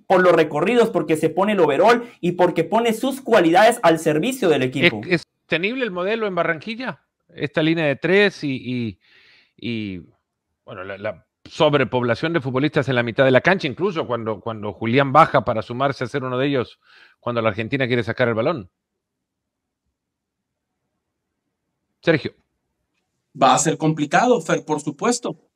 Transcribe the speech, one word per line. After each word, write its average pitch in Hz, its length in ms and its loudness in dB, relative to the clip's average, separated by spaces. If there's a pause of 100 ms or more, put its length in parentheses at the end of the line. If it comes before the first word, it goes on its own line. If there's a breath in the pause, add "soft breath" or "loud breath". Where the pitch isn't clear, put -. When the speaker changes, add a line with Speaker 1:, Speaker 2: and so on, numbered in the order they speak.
Speaker 1:
por 185 160 4
los 180 120 6
recorridos, 165 560 2
porque 160 260 0
se 156 140 0
pone 190 240 0
el 190 80 2
overall 170 420 4 (160 loud breath)
y 175 140 -2
porque 175 320 2
pone 233 260 0
sus - 300 -4
cualidades 196 640 4
al 165 160 4
servicio 170 500 0
del 139 140 2
equipo. 131 420 0
Speaker 2:
Es, 175 160 -2
es - 60 -20 (180)
¿Sostenible 208 380 -4
el 220 80 -4
modelo 196 340 -4
en 196 80 -6
Barranquilla? 175 680 -6 (260)
Esta - 320 -4
línea 165 240 0
de 139 120 0
tres 190 460 0
y, 147 60 -4
y, 120 500 -6 (560 soft breath)
y, 107 460 -8 (640)
bueno, 98 180 -16
la, 98 140 -12
la 101 300 -10 (200)
sobrepoblación 131 880 0
de 165 80 0
futbolistas 135 480 -2
en 131 60 0
la 120 80 2
mitad 120 200 0
de 131 60 6
la 127 120 6
cancha, 175 260 0
incluso 160 400 -4
cuando, 110 320 -4
cuando 107 340 -10
Julián 131 400 0
baja 147 320 4
para 113 160 -2
sumarse 131 420 -4
a 120 40 -6
ser 135 160 -8
uno 127 160 -4
de 139 80 0
ellos 135 320 -4 (400 soft breath)
cuando 120 240 -4
la 110 60 2
Argentina 113 360 -4
quiere 120 160 0
sacar 113 260 -2
el 117 60 -2
balón. 120 380 -4 (3250)
Sergio. 160 320 0 (1080)
Speaker 3:
Va 131 140 4
a 131 60 2
ser 151 180 -2
complicado, 156 640 0
Fer, 156 240 -4
por 151 160 -4
supuesto. 185 560 -4 (180)